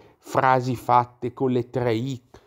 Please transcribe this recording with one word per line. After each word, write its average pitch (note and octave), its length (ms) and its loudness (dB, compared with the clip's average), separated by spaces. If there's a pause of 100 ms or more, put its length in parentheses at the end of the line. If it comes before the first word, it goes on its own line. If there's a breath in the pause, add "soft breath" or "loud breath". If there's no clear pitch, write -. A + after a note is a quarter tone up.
(180 loud breath)
frasi C3 580 0
fatte B2 560 0
con C3+ 180 -2
le A#2+ 180 -2
tre A#2+ 260 -2
I, B2 280 -6 (240 loud breath)